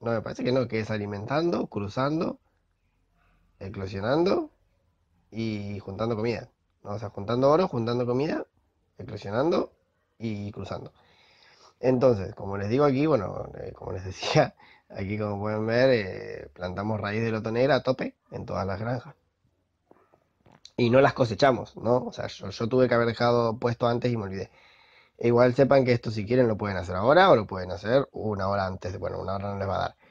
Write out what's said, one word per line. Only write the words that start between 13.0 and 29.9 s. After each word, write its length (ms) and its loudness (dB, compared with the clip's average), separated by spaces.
bueno, 420 -2
eh, 120 -12
como 200 -12
les 120 -8
decía, 520 0
aquí 300 -6
como 220 -4
pueden 260 -2
ver, 260 4
eh, 600 -4
plantamos 480 -4
raíz 220 -2
de 80 0
loto 220 -2
negra 240 4
a 80 0
tope 320 -2
en 120 -10
todas 220 -4
las 140 -6
granjas. 340 -6
Y 140 4
no 100 6
las 140 4
cosechamos, 640 2
¿no? 300 2
O 60 -10
sea, 140 -10
yo, 240 -12
yo 180 -4
tuve 200 4
que 60 2
haber 120 4
dejado 520 2
puesto 280 -2
antes 260 0
y 40 -2
me 80 -4
olvidé. 260 -8
E 100 0
igual 260 6
sepan 300 6
que 80 4
esto 180 0
si 160 -4
quieren 220 4
lo 80 0
pueden 200 -4
hacer 200 -4
ahora 340 6
o 60 8
lo 100 2
pueden 240 -6
hacer 420 0
una 360 -2
hora 180 0
antes, 320 -6
bueno, 220 -6
una 140 -4
hora 180 -6
no 60 -8
les 100 -4
va 80 -2
a 40 -2
dar, 160 -4